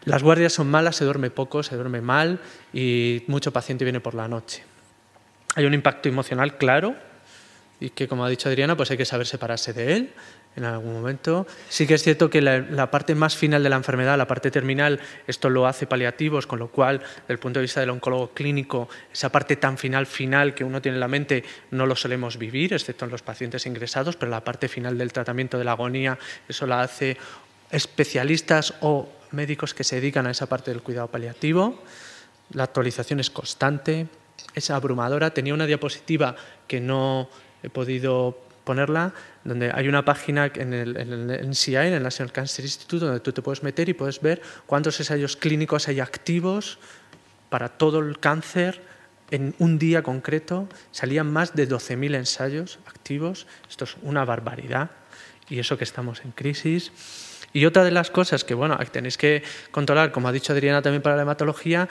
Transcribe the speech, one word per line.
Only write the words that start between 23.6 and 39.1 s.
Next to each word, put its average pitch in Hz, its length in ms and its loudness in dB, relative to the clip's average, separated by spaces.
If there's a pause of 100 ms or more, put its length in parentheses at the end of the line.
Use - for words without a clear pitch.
ingresados, 131 500 -4
pero 120 140 -4
la 113 140 -6
parte 123 240 -4
final 123 280 -4
del 123 160 -4
tratamiento 127 460 -4
de 123 60 -2
la 120 80 2
agonía, 127 460 -2 (300)
eso - 180 -6
la 123 140 2
hace 131 380 -2 (520)
especialistas 151 1080 2
o 147 320 2 (200)
médicos 147 420 -4
que - 100 -4
se - 120 -2
dedican 135 300 0
a 123 40 0
esa 123 180 -4
parte 131 220 -4
del 120 100 -6
cuidado 120 280 -6
paliativo. 156 720 0 (720)
La 135 80 -2
actualización 131 580 -2
es 127 80 -2
constante, 147 800 -2 (480)
es - 160 -4
abrumadora. 139 640 0
Tenía 139 180 -2
una 151 140 0
diapositiva 147 680 0 (300)
que 127 140 -4
no 131 480 0 (340)
he - 60 -10
podido 127 800 -2 (160)
ponerla, 151 500 0 (320)